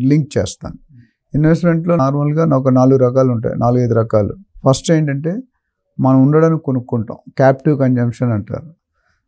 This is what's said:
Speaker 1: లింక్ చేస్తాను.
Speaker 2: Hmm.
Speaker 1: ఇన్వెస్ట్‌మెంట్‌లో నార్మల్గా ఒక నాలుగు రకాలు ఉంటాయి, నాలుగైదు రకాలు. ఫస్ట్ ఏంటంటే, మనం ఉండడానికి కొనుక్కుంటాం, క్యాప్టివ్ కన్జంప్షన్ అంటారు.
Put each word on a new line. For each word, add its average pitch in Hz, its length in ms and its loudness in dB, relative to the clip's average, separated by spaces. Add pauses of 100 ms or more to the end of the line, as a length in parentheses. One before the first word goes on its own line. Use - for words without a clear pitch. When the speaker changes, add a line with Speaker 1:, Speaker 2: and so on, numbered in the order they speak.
Speaker 1:
లింక్ 143 300 0
చేస్తాను. - 360 -6
Speaker 2:
Hmm. - 280 -20 (340)
Speaker 1:
ఇన్వెస్ట్‌మెంట్‌లో 165 600 0
నార్మల్గా 147 600 0
ఒక 131 120 0
నాలుగు 131 300 4
రకాలు 131 320 2
ఉంటాయి, 120 260 -4
నాలుగైదు 120 360 0
రకాలు. 113 420 -2 (340)
ఫస్ట్ - 220 -2
ఏంటంటే, 156 480 -2 (600)
మనం 131 220 4
ఉండడానికి 156 420 2
కొనుక్కుంటాం, 123 540 -6 (200)
క్యాప్టివ్ 135 420 2
కన్జంప్షన్ 120 520 -2
అంటారు. 110 420 -8 (540)